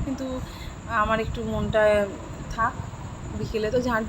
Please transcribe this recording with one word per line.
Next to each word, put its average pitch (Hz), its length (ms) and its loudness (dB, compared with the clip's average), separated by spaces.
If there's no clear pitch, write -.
কিন্তু 262 200 -2
আমার 220 180 4
একটু 226 200 -2
মনটা 214 300 4
থাক, 233 180 2
বিকেলে 214 360 0
তো 254 120 4
ঝাঁট 226 220 2